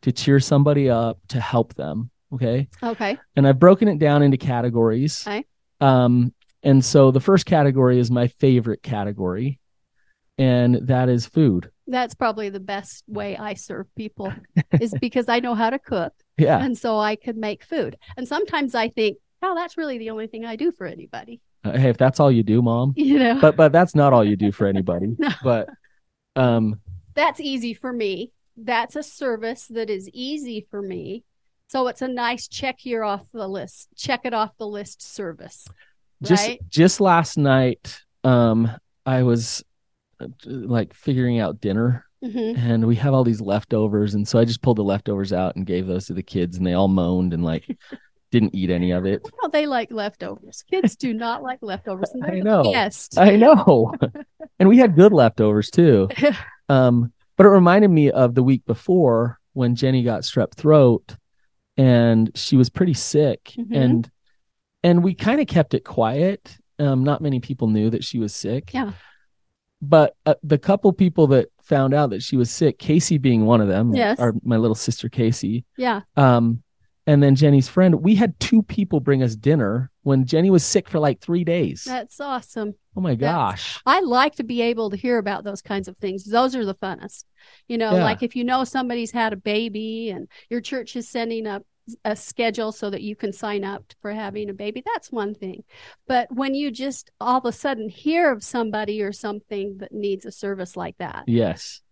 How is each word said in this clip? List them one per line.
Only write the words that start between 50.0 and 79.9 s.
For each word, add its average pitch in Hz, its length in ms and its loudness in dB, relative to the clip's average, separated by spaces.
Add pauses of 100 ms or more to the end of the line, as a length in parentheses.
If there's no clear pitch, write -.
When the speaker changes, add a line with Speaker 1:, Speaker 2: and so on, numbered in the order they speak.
Speaker 2:
Kids 370 260 0
do 247 180 -6
not 233 280 -6
like 262 200 -10
leftovers, 196 500 -8
and 254 100 -10
Speaker 1:
<laughs> - 20 -10
Speaker 2:
they're 180 100 -4
Speaker 1:
I 185 60 -4
know. 196 240 2
Speaker 2:
the 104 80 2
best. - 460 -4
Speaker 1:
I 196 180 8
know. 208 600 6
Speaker 2:
<laughs> - 600 -8
Speaker 1:
And 185 100 6
we 233 80 8
had 240 200 6
good 196 180 10
leftovers 110 560 4
too. 120 380 6 (300)
Speaker 2:
<laughs> - 300 -20
Speaker 1:
Um, 123 440 2 (240)
but 190 100 8
it - 20 12
reminded 196 420 6
me 151 220 6
of 123 240 2
the 131 80 4
week 131 220 2
before 120 760 0 (140)
when 123 200 0
Jenny 131 300 0
got 117 180 -2
strep - 320 -4
throat, 143 600 4 (600)
and 117 600 4
she - 200 0
was 123 140 6
pretty 180 240 0
sick, - 640 -2
Speaker 2:
Mm-hmm. 233 160 -8
Speaker 1:
and, 123 360 0 (760)
and 175 180 4
we 185 120 0
kinda 262 320 0
kept - 280 0
it - 100 -2
quiet. 143 720 -2 (220)
Um, 135 260 0
not 147 180 -2
many 135 180 -2
people 127 280 -4
knew 107 220 2
that 113 140 -4
she - 140 -8
was 107 160 -4
sick. - 400 -8
Speaker 2:
Yeah. 226 180 -4 (880)
Speaker 1:
But, 151 320 4 (120)
uh, 156 160 2
the 151 160 0
couple 196 340 2
people 170 360 2
that 127 200 4 (220)
found 135 240 2
out 147 160 2
that 101 120 -6
she - 140 -4
was 120 140 0
sick, - 280 -2
Casey 156 380 0
being 123 300 2
one 113 160 4
of 101 60 0
them, 107 260 0
Speaker 2:
Yes. 233 240 0
Speaker 1:
our, 120 160 0 (100)
my 117 140 0
little 110 160 0
sister, - 340 -6
Casey. 113 560 -2 (140)
Speaker 2:
Yeah. 233 240 -2 (140)
Speaker 1:
Um, 120 460 4 (440)
and 143 160 6
then 139 120 6
Jenny's 139 340 4
friend, 180 340 2
we 202 120 4
had 202 240 0
two 220 240 2
people 185 380 -2
bring 131 220 0
us 113 120 0
dinner 123 560 0 (120)